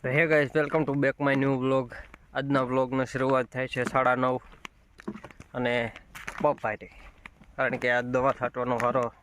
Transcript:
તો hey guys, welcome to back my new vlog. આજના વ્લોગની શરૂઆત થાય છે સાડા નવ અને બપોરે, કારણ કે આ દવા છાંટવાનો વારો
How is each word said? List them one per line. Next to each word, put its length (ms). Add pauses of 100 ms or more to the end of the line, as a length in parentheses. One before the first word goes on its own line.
તો 60
hey 160
guys, 280
welcome 300
to 100
back 240
my 160
new 220
vlog. 360 (420)
આજના 280
વ્લોગની 440
શરૂઆત 400
થાય 220
છે 160
સાડા 300
નવ 260 (1120)
અને 380 (500)
બપોરે, 480 (680)
કારણ 200
કે 140
આ 100
દવા 320
છાંટવાનો 440
વારો 360 (100)